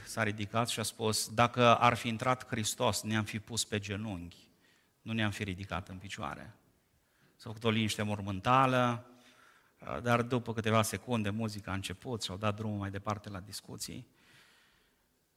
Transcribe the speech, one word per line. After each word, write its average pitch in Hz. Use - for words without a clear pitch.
s-a -
ridicat 107
și -
a 110
spus: 110
„Dacă 117
ar 120
fi 113
intrat 123
Hristos, 113
ne-am 107
fi 104
pus 110
pe 107
genunchi.” 101
Nu 110
ne-am 110
fi 104
ridicat 92
în 92
picioare. 92
S-a -
făcut 110
o 117
liniște 110
mormântală, 117
dar 120
după 120
câteva 110
secunde 107
muzica 104
a -
început 104
și -
au 90
dat 104
drumul 107
mai 98
departe 98
la 101
discuții. -